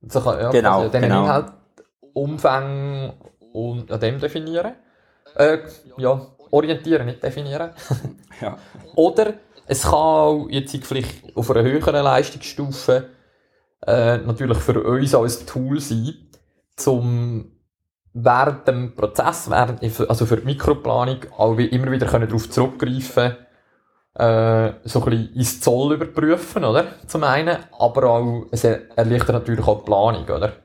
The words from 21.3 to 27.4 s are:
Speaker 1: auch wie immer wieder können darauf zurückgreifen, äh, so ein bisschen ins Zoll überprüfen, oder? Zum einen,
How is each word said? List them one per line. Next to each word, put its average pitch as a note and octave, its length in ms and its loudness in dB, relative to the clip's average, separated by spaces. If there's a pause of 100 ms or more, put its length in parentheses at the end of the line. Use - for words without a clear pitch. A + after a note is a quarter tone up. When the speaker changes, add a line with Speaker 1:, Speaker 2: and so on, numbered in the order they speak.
Speaker 1:
auch A2 200 2
wie A#2+ 100 2
immer B2+ 240 -2
wieder C3 160 0
können A2+ 220 2
darauf A2+ 200 -2
zurückgreifen, B2+ 880 -2 (800)
äh, A2+ 560 4 (140)
so A#2 180 0
ein B2+ 80 0
bisschen A2+ 240 -2
ins B2 260 -2
Zoll C3+ 340 2
überprüfen, D#3+ 680 0
oder? B2 200 2 (240)
Zum D#3 160 -2
einen, D#3 320 2 (200)